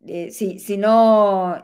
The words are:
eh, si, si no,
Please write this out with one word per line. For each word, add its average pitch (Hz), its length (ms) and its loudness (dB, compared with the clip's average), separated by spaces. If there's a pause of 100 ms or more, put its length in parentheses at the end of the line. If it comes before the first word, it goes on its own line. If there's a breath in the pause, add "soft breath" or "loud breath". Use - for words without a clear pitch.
eh, 170 260 -10
si, - 280 -8
si 202 180 -8
no, 208 880 2